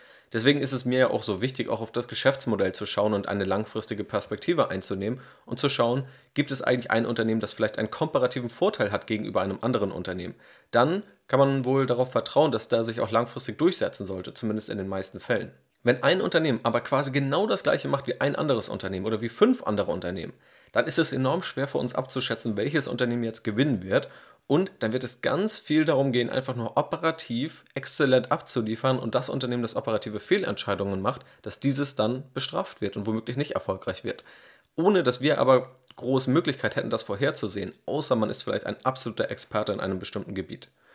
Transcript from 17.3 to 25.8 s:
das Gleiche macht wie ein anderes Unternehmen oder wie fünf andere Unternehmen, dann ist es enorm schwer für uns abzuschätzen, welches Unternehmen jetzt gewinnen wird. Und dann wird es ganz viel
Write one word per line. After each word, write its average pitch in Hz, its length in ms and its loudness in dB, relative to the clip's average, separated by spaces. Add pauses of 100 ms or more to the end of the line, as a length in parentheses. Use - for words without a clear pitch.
das 208 160 0
Gleiche 147 260 0
macht 139 180 -2
wie - 140 -4
ein 143 140 2
anderes 131 360 0
Unternehmen 95 340 -4
oder 110 160 0
wie 117 80 -4
fünf - 360 4
andere 101 280 0
Unternehmen, 87 400 -4 (400)
dann 123 140 2
ist 156 120 2
es 165 140 2
enorm 139 300 2
schwer 135 260 -4
für - 100 -2
uns 127 160 -2
abzuschätzen, - 640 -2
welches 139 320 0
Unternehmen 120 360 0
jetzt 113 200 -6
gewinnen 113 380 2
wird. 95 260 0 (400)
Und 175 320 2
dann 110 120 0
wird 127 120 -2
es - 180 -8
ganz 196 340 0
viel 156 280 2